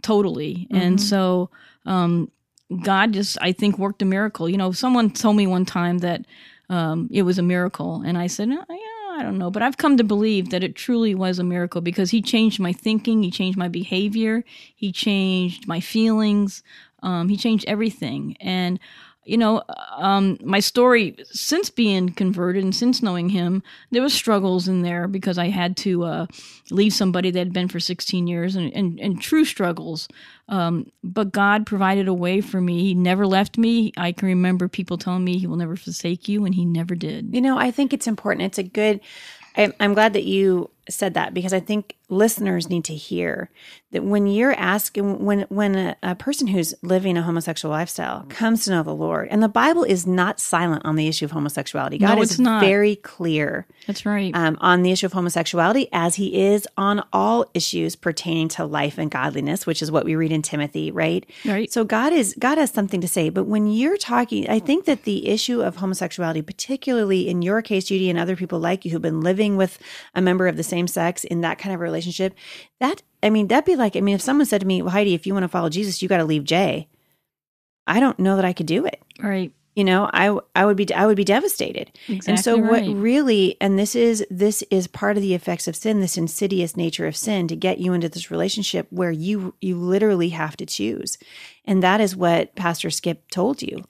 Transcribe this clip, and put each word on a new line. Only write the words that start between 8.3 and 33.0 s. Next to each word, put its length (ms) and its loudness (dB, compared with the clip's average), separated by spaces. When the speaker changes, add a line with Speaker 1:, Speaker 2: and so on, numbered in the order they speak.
Speaker 1:
"Uh, 200 -4
yeah, 500 -12
I 40 -6
don't 140 -6
know." 140 -4
But 100 -4
I've 140 -2
come 220 4
to 80 6
believe 460 2
that 120 -2
it 120 -4
truly 380 0
was 240 0
a 60 -2
miracle 380 -2
because 300 0
he 100 2
changed 400 2
my 100 0
thinking. 520 0
He 80 0
changed 260 -2
my 100 -2
behavior. 800 -2
He 200 -6
changed 720 0
my 140 -4
feelings. 840 2
Um, 240 -2
he 80 2
changed 320 0
everything. 720 -4
And, 400 -2
you 120 0
know, 240 2
um, 460 2
my 160 0
story 560 4
since 440 -2
being 400 2
converted 540 0
and 120 0
since 280 2
knowing 260 0
him, 320 0
there 100 2
was 120 2
struggles 540 0
in 140 0
there 260 -2
because 300 -2
I 120 0
had 280 -2
to, 280 0
uh, 200 -4
leave 220 4
somebody 380 0
that 80 -2
had 140 -4
been 140 -2
for 140 -6
sixteen 460 -4
years 280 -2
and, 180 -2
and, 260 -2
and 220 -4
true 240 2
struggles. 600 -4
Um, 420 -2
but 280 -2
God 340 2
provided 420 2
a 60 2
way 280 0
for 200 -4
me. 200 0
He 140 2
never 320 2